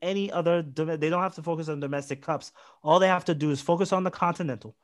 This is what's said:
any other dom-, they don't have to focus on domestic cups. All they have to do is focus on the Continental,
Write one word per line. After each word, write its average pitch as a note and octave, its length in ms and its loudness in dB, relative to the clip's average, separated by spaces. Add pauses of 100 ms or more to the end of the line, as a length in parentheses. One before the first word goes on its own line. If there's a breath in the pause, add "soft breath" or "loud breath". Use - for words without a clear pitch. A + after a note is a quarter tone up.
any G3 300 -2
other E3+ 320 2
dom-, D#3 360 -4
they D3+ 120 0
don't F3 100 0
have F#3 140 -2
to D#3+ 80 -14
focus D#3+ 260 -6
on D3 120 -4
domestic C#3 420 -6
cups. - 300 -6 (300 soft breath)
All D#3+ 160 6
they F#3 100 6
have F3+ 180 2
to E3+ 80 4
do D3+ 160 0
is C#3 100 0
focus E3+ 320 2
on F#3 120 2
the F#3 60 0
Continental, E3 720 -4